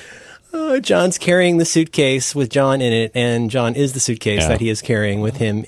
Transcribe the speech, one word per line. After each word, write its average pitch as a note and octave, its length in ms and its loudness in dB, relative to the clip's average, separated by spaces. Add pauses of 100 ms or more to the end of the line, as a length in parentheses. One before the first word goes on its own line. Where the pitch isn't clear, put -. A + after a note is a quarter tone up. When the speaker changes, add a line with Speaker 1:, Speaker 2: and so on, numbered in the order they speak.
(520)
Speaker 1:
Uh, D#4 280 0
John's F3+ 360 0
carrying F3 420 2
the E3+ 60 4
suitcase C#3+ 680 0
with C3+ 160 -2
John C3+ 300 2
in B2 120 2
it, A2+ 220 0
and A#2+ 360 0
John A#2+ 260 0
is C#3 160 0
the C3 80 -6
suitcase G#2+ 420 -2
Speaker 2:
Yeah. D#2 60 2
Speaker 1:
that A2+ 120 0
he A2+ 80 -2
is G#2+ 140 -4
carrying G#2 380 -2
with G#2+ 160 -4
him G#2+ 320 -2